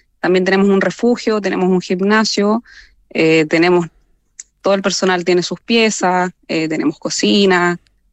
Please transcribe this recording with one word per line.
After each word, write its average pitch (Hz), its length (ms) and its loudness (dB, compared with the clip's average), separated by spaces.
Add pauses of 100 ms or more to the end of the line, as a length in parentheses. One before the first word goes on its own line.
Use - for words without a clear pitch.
(200)
También 185 240 0
tenemos 196 240 2
un 196 120 2
refugio, 220 600 -2
tenemos 185 280 -2
un 185 120 2
gimnasio, 208 840 -2 (500)
eh, 160 360 2
tenemos, 170 400 2 (760)
todo 196 120 0
el 196 80 -2
personal 185 420 -2
tiene 180 180 2
sus - 180 -8
piezas, 190 720 0 (160)
eh, 160 220 -4
tenemos - 320 -4
cocina, 185 800 2 (320)